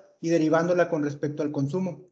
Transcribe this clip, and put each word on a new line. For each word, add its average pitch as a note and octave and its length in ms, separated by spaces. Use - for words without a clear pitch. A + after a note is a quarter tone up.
y E3 80
derivándola E3 600
con D#3 140
respecto D3 400
al D3 80
consumo. D3+ 600